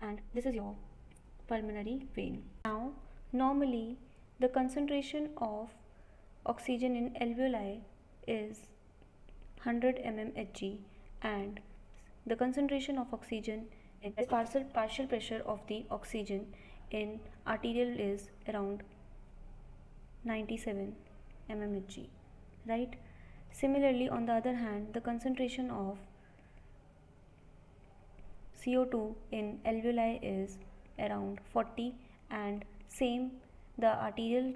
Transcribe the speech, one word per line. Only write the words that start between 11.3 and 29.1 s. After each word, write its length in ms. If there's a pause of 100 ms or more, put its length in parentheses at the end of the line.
the 100
concentration 600
of 160
oxygen 520 (360)
in, 160
as 80
partial, 380
partial 420
pressure 400
of 220
the 240
oxygen 560 (420)
in 300 (260)
arterial 540
is 320 (200)
around 300 (1400)
ninety-seven 720 (520)
M 140
M 140
H 200
G, 140 (580)
right? 280 (560)
Similarly, 580
on 160
the 80
other 220
hand, 380
the 80
concentration 680
of 300 (2500)
C 220
O 80
two 300 (160)